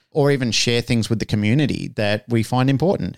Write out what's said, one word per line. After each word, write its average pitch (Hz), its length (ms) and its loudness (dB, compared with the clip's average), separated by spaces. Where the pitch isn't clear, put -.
or 143 180 2
even 127 200 0
share 120 300 0
things 113 280 0
with 110 100 0
the - 60 -4
community 107 720 0
that 107 320 -2
we 117 160 0
find 127 260 0
important." 139 480 0